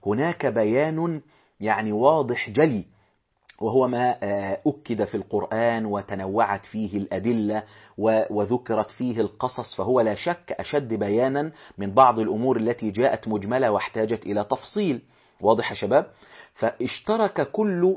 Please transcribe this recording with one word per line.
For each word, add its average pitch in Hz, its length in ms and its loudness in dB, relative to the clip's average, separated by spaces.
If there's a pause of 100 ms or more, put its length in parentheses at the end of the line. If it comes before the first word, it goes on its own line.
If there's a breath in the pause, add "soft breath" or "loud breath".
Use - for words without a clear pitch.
هناك 143 400 0
بيان 143 760 0 (400 soft breath)
يعني 107 320 -2
واضح 123 580 2
جلي، 117 340 2 (760)
وهو 123 280 2
ما، 123 340 0
آه، 98 440 -2
أكد 104 380 -2
في - 100 -10
القرآن 110 720 -2
وتنوعت 101 800 -2
فيه 104 320 -4
الأدلة 104 640 -2 (360 loud breath)
و-، 110 320 2
وذكرت 107 600 -2
فيه 120 300 -4
القصص، 117 540 -4
فهو 120 260 2
لا 110 140 2
شك - 380 -6
أشد 131 420 -4
بيانا 127 580 0 (260 loud breath)
من 101 160 -4
بعض 123 240 8
الأمور 113 380 2
التي 110 340 -2
جاءت 113 380 0
مجملة 110 420 0
واحتاجت 107 560 -2
إلى 101 180 -2
تفصيل. 156 580 -2 (380 soft breath)
واضح 107 300 4
يا 107 60 -8
شباب؟ 113 300 2 (480 loud breath)
فاشترك 170 960 -2
كل، 190 460 2